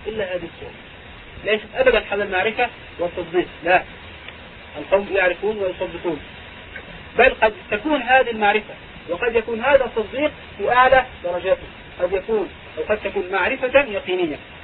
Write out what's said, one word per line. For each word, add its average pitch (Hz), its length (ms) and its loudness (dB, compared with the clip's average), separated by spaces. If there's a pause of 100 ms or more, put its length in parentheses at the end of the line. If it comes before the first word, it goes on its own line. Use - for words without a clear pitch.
إلا 214 160 -4
هذه 185 120 -4
الصورة. 165 380 -10 (720)
ليست 214 200 0 (100)
أبدًا 240 240 6
حول 202 220 -4
المعرفة 208 480 0 (300)
والتصديق، 170 480 -2 (160)
لا، 175 200 4 (920)
القوم 190 340 2
يعرفون 190 460 0
ويصدقون، 175 640 -4 (1000)
بل 247 120 8
قد 220 240 2 (180)
تكون 277 300 0
هذه 247 280 6
المعرفة 214 440 0 (360)
وقد 220 260 -2
يكون 226 240 -2
هذا 269 260 6
التصديق 240 460 -2 (260)
في 202 140 0
أعلى 254 340 8 (180)
درجاته، 180 440 -2 (340)
قد 175 120 0
يكون 196 360 0 (280)
أو 156 60 -2
قد 208 200 0
تكون 196 280 -2
معرفة 247 480 2
يقينية 185 560 -2 (280)